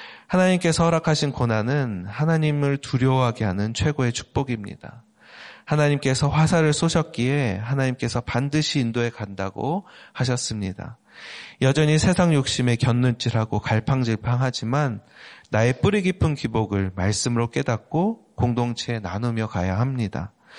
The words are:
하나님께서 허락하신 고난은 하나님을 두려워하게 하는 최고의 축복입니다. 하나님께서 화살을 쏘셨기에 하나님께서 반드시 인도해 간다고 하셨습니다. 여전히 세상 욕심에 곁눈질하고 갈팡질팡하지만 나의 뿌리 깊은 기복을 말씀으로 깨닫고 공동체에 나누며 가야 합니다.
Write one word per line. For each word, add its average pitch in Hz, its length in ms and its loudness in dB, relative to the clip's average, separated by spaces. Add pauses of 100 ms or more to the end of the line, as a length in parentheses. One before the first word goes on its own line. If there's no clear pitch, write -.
(280)
하나님께서 180 560 2
허락하신 160 460 2
고난은 117 760 0
하나님을 147 720 0
두려워하게 127 680 2
하는 101 300 -2
최고의 135 380 0
축복입니다. - 920 -8 (600)
하나님께서 143 640 2
화살을 156 440 4
쏘셨기에 139 920 0
하나님께서 127 580 -2
반드시 143 600 -2
인도해 117 300 0
간다고 101 760 -6 (260)
하셨습니다. 113 840 -4 (640)
여전히 151 360 4
세상 175 360 4
욕심에 127 400 2
곁눈질하고 120 840 0
갈팡질팡하지만 123 1400 -2 (500)
나의 117 300 2
뿌리 202 220 2
깊은 170 320 2
기복을 104 600 0
말씀으로 117 540 0
깨닫고 151 840 -2
공동체에 120 640 -2
나누며 110 480 -4
가야 92 320 -2
합니다. 120 540 0 (260)